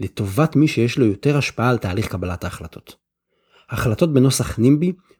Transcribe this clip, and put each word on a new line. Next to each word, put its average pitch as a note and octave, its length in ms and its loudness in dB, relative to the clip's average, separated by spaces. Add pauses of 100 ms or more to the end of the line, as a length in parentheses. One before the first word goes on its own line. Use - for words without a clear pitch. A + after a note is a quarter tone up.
לטובת G#2 560 -2
מי D3 120 4
שיש A#2 300 0
לו B2+ 80 4
יותר B2 300 0
השפעה B2+ 340 -2
על A#2+ 80 0
תהליך G2 300 -4
קבלת F2+ 360 -6
ההחלטות. - 520 -14 (760)
החלטות C#3+ 440 0
בנוסח C3 440 2
נימבי D3 340 2 (260)